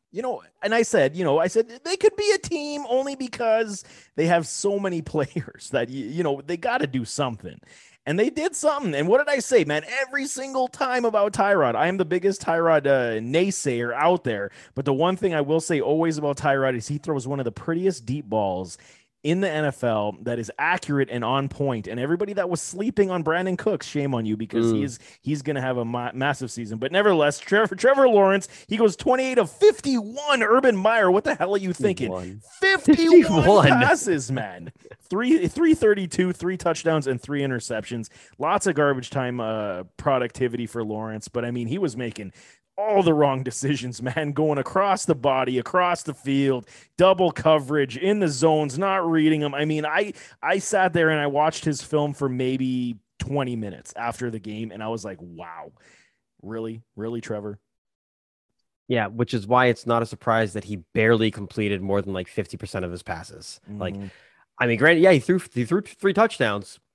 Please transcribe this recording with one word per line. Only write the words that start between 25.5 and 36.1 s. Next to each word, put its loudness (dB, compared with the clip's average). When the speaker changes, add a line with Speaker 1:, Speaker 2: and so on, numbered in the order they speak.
Speaker 1:
have -2
a -2
ma-, -4
massive -2
season. -10
But -6
nevertheless, 4
Trevor, 0
Trevor 6
Lawrence, 4
he -4
goes 4
twenty-eight 0
of 4
fifty-one. 2
Urban 6
Meyer, 4
what 4
the 0
hell 0
are 2
you -2
thinking? -2
Speaker 2:
Fifty-one. -10
Speaker 1:
Fifty-one 8
Speaker 2:
Fifty-one. 6
Speaker 1:
passes, 2
man. -8
Three, 2
three 4
thirty-two, 2